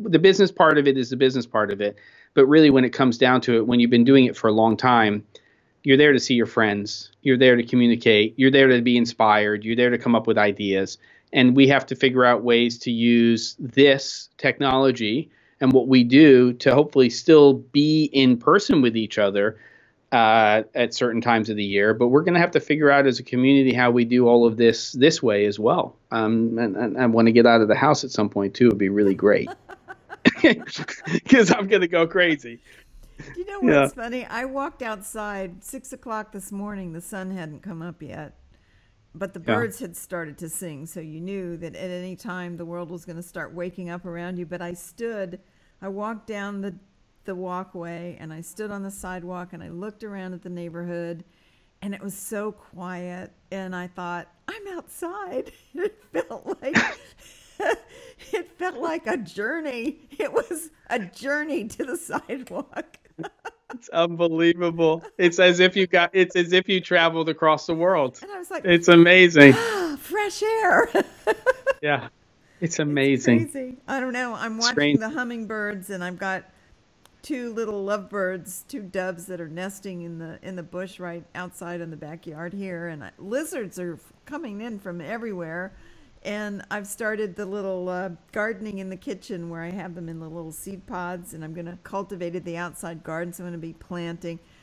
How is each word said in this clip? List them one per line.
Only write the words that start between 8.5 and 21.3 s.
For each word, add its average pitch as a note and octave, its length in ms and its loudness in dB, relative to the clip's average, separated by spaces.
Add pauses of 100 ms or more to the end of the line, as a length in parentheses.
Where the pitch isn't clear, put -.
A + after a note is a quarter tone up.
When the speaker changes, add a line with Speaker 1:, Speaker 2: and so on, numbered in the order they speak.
Speaker 1:
there C3+ 180 6
to B2 140 4
be A#2+ 140 2
inspired. G#2+ 680 2
You're A#2 120 -4
there A#2+ 140 4
to A#2 80 -2
come A#2+ 160 0
up A2+ 120 0
with A2 120 2
ideas. G2+ 600 0 (340)
And B2+ 240 4
we C#3 120 6
have C#3 180 2
to C3 100 -8
figure B2+ 280 2
out A#2+ 200 4
ways A#2+ 360 2
to B2+ 120 -8
use A#2 640 2
this C3+ 680 2 (100)
technology C3 920 0 (300)
and C3 120 2
what B2+ 160 4
we B2+ 160 6
do B2+ 500 8
to B2 200 2
hopefully C#3 360 4
still C#3+ 440 8
be D3+ 580 0
in C3 260 4
person E3+ 440 2
with A#2 140 2
each A2 220 -4
other, G2+ 400 0 (540)
uh, A2 500 4 (120)
at A#2+ 200 -2
certain A#2 280 -2
times A2+ 280 0